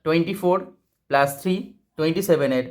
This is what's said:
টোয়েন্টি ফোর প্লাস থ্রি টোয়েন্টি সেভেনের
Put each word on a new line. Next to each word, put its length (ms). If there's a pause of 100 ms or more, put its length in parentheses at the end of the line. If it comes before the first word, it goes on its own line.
টোয়েন্টি 360
ফোর 160 (520)
প্লাস 200 (120)
থ্রি 120 (440)
টোয়েন্টি 320
সেভেনের 420